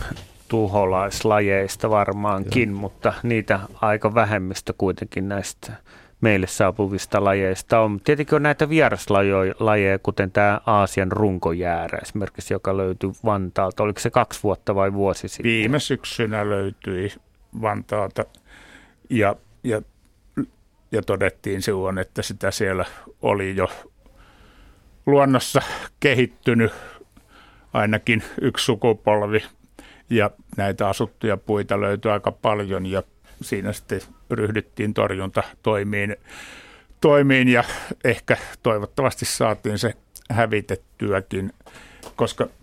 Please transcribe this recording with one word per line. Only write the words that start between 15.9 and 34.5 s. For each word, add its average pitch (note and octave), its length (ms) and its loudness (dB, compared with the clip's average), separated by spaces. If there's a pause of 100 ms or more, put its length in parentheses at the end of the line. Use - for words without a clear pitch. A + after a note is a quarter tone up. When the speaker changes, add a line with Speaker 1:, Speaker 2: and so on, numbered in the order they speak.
Speaker 3:
löytyi G2 640 -4 (480)
Vantaalta G#2 640 -4 (840)
ja, G#2 260 2 (280)
ja, A2 180 -2 (1080)
ja G#2+ 100 0
todettiin G2 600 -2
silloin, F#2+ 360 -2
että F#2+ 240 -6
sitä G2 300 -4
siellä F#2 340 -2 (360)
oli G2 340 0
jo F#2 140 0 (1400)
luonnossa C#3 560 4 (380)
kehittynyt A#2+ 720 2 (1000)
ainakin G#2+ 500 0 (180)
yksi - 240 -2
sukupolvi. G#2+ 800 2 (640)
Ja G#2 220 2 (260)
näitä G2 320 0
asuttuja G#2 480 -2
puita G2+ 440 -2
löytyi G2+ 300 0
aika G#2 200 0
paljon G2 540 -2
ja F#2 180 -2 (380)
siinä G2+ 320 -4
sitten - 280 -8 (280)
ryhdyttiin G#2+ 640 -4